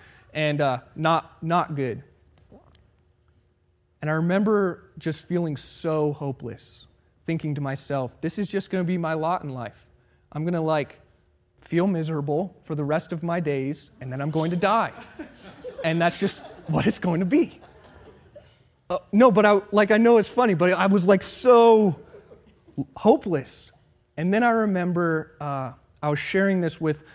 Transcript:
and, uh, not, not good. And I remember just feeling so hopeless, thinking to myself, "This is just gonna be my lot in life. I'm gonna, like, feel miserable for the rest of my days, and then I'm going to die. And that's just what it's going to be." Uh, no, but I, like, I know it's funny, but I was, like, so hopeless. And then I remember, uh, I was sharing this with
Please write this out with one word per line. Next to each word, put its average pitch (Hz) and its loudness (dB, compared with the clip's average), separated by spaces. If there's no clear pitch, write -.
and, 151 0
uh, 131 0
not, 160 -2
not 165 -2
good. 127 -6
And 151 -2
I 156 0
remember 190 0
just 156 -8
feeling 170 -2
so 151 -4
hopeless, 139 -12
thinking 160 -4
to 143 -6
myself, 135 -6
"This 170 -6
is 202 -4
just 190 -6
gonna 185 -4
be 180 -2
my 160 -4
lot 160 -4
in 147 -10
life. 123 -14
I'm 151 -8
gonna, 170 -2
like, 156 -2
feel 170 -2
miserable 160 -4
for 160 -8
the 147 -4
rest 156 -2
of 156 -8
my 170 -2
days, 143 -4
and 127 -12
then 135 -8
I'm 147 -4
going 160 -2
to 180 -4
die. 196 0
And 165 0
that's 170 0
just - -4
what 151 0
it's 214 0
going 175 -2
to 196 -2
be." 285 0
Uh, 180 -4
no, 233 8
but 208 6
I, 208 4
like, 208 4
I 214 6
know 233 6
it's 196 2
funny, 240 2
but 180 2
I 185 2
was, 196 4
like, 196 6
so 233 6
hopeless. 196 0
And 175 0
then 220 2
I 240 4
remember, 175 0
uh, 135 -6
I 151 -2
was 147 -2
sharing 190 0
this 165 -4
with 151 -4